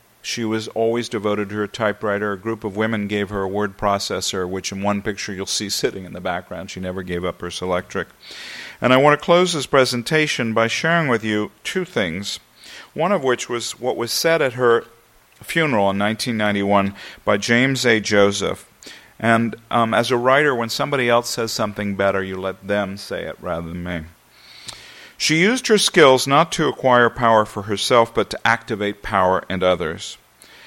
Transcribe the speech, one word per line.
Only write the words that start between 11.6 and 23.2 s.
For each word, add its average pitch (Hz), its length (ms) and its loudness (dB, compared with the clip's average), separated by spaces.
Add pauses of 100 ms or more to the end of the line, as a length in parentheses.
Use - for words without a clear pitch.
two 185 200 -4
things, 98 540 -4 (560)
one 160 160 0
of 175 140 0
which 123 240 0
was 120 320 -6
what 123 160 -2
was 117 160 -4
said 165 280 2
at 131 120 0
her 120 320 4 (580)
funeral 131 460 0
in 98 80 0
nineteen 107 400 -2
ninety-one 101 580 0 (300)
by 104 140 2
James 123 480 2
A. 113 120 6
Joseph. 101 680 2 (520)
And, 117 380 2 (140)
um, 113 240 2
as 113 160 2
a 131 80 2
writer, 135 360 4
when 117 140 -2
somebody 139 400 -2
else 120 220 2
says 113 200 -4
something 104 440 -4
better, 98 280 0
you 95 160 -6
let 95 300 -8
them 98 300 -2
say 90 260 -10